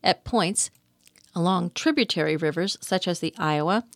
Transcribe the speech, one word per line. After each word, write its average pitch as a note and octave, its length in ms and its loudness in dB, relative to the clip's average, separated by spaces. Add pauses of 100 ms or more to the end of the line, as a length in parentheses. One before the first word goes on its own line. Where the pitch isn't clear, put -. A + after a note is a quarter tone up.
at F#3 200 0
points - 460 0 (640)
along F3 380 0
tributary G3 640 0
rivers E3 460 -2
such F#3 260 -2
as F3 120 -2
the D#3+ 180 -4
Iowa, D#3+ 480 0 (100)